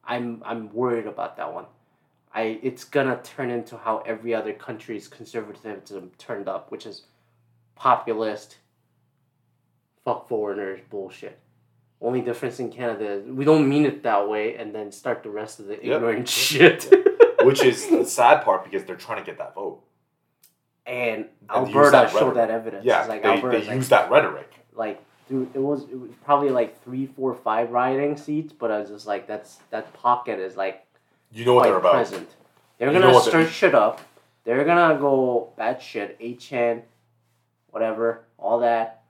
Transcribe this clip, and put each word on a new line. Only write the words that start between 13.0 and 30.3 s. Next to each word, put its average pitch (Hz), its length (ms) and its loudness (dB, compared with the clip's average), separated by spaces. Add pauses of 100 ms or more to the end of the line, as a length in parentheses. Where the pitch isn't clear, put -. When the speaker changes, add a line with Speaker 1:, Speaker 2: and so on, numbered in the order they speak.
Speaker 1:
is 101 160 -8
we 131 200 -6
don't 151 220 6
mean 147 180 2
it - 180 -4
that 104 260 0
way 107 260 -4
and 107 200 -12
then 104 160 -10
start - 320 -8
the 113 60 -12
rest 107 300 -12
of 101 80 -18
the 104 80 -8
Speaker 2:
Yep. 117 80 -18
Speaker 1:
ignorant 117 360 0
Speaker 2:
Yep. - 80 -6
Speaker 1:
shit. - 640 4
Speaker 2:
Yep. - 540 6
Which - 180 4
is 120 260 2
the 123 160 4
sad 127 380 4
part 95 220 0
because 98 200 -8
they're 90 100 -10
trying 107 240 -12
to 87 60 -14
get - 140 -14
that - 160 -12
vote. 98 260 -10 (1040)
Speaker 1:
And 123 440 -6 (200)
Speaker 2:
And 131 180 -2
use - 80 -6
Speaker 1:
Alberta 143 160 8
Speaker 2:
that 127 200 6
Speaker 1:
showed - 40 -4
Speaker 2:
rhetoric. 127 200 2
Speaker 1:
that 117 160 0
evidence. 113 340 -6
Speaker 2:
Yeah, 107 140 4
Speaker 1:
It's 110 100 -4
like 104 140 -8
Speaker 2:
they, 104 60 4
Speaker 1:
Alberta's 120 340 0
Speaker 2:
they 107 60 -10
Speaker 1:
like, 123 80 -4
Speaker 2:
use 131 120 -4
that - 220 4
rhetoric. 80 420 0 (200)
Speaker 1:
like, 107 280 -8 (280)
dude, 131 260 -4
it 135 40 -4
was, 139 240 -2
it 127 160 -16
was 117 120 -18 (120)
probably, 143 260 2
like, 120 340 -2
three, 131 240 -8
four, 131 260 -4
five 117 380 -2
riding 135 460 0
seats, 151 360 -8
but 113 180 -6
I 107 80 -2
was 104 100 -10
just 104 180 -16
like, 98 200 -6
"That's, - 300 -14 (140)
that 110 220 -10
pocket 120 460 -2